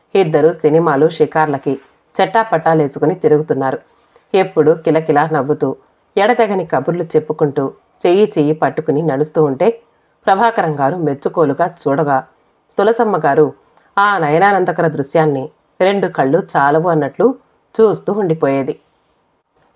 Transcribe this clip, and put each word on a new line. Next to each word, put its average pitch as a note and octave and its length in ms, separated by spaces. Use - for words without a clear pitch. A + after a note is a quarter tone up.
ఇద్దరు D#3+ 380
సినిమాలు, D#3 560
షికార్లకి D3 680
చెట్టాపట్టాలేసుకుని E3 960
తిరుగుతున్నారు. D3 640
ఎప్పుడూ E3 380
కిలకిలా D#3+ 600
నవ్వుతూ, C#3+ 420
ఎడతెగని G3+ 480
కబుర్లు E3 380
చెప్పుకుంటూ, D3+ 680
చెయ్యి G3 320
చెయ్యి D3+ 160
పట్టుకుని D#3 480
నడుస్తూ D3+ 420
ఉంటే D3+ 360
ప్రభాకరం G3 540
గారు C#3+ 160
మెచ్చుకోలుగా E3 720
చూడగా C#3+ 600
తులసమ్మ A3 400
గారు D3 360
ఆ G3+ 180
నయనానందకర F3 720
దృశ్యాన్ని D3 600
రెండు F#3+ 260
కళ్ళు E3 360
చాలవు D3+ 320
అన్నట్లు E3 460
చూస్తూ F#3 320
ఉండిపోయేది. D3+ 680